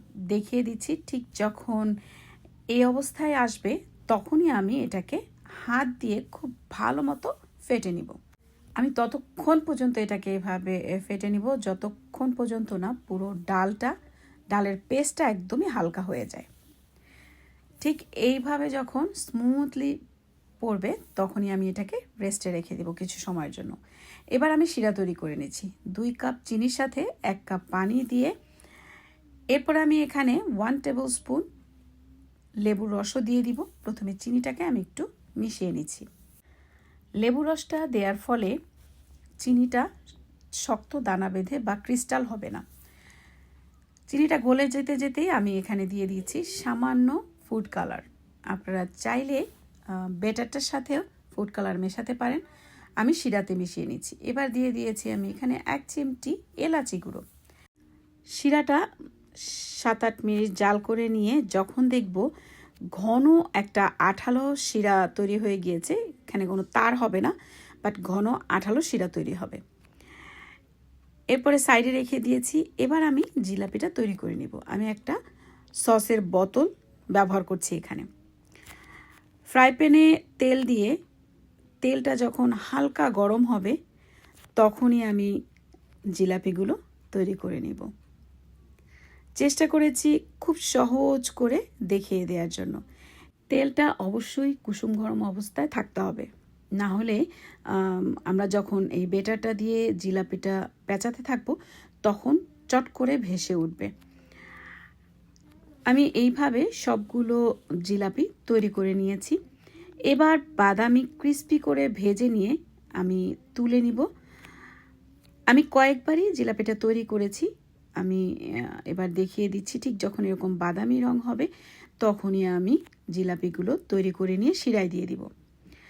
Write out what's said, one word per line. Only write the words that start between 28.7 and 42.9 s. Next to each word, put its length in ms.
এরপর 280
আমি 260
এখানে 380
ওয়ান 240
টেবিল 260
স্পুন 360
লেবুর 340
রসও 300
দিয়ে 220
দিব। 220
প্রথমে 300
চিনিটাকে 500
আমি 160
একটু 280
মিশিয়ে 360
নিচ্ছি। 340
লেবু 280
রসটা 440
দেওয়ার 300
ফলে 420
চিনিটা 500
শক্ত 440
দানা 320
বেঁধে 300
বা 180
ক্রিস্টাল 480
হবে 260
না। 140